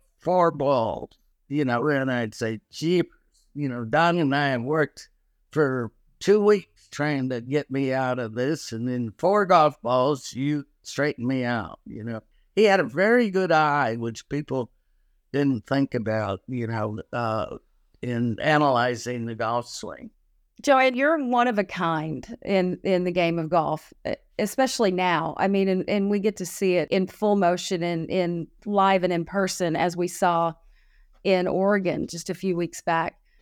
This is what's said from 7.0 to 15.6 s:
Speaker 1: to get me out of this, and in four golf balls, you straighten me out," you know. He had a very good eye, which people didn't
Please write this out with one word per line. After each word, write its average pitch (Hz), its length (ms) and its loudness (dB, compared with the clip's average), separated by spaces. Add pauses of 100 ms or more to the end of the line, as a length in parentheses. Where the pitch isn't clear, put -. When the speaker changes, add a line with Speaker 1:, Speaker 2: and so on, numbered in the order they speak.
Speaker 1:
to 127 120 -4
get 135 300 -2
me 135 220 -2
out 127 260 0
of 113 160 -6
this, 131 380 -4
and 117 160 -4
in 123 300 -4
four 196 280 2
golf 160 360 4
balls, 127 500 0
you 143 340 -4 (160)
straighten 143 440 -4
me 131 180 -2
out," 120 420 -4
you - 160 -14
know. 113 200 -10 (340)
He 208 80 6
had 190 160 6
a 165 40 0
very 208 460 2
good 185 220 0
eye, 147 440 2
which 117 320 -8
people 135 440 -6 (600)
didn't 135 340 0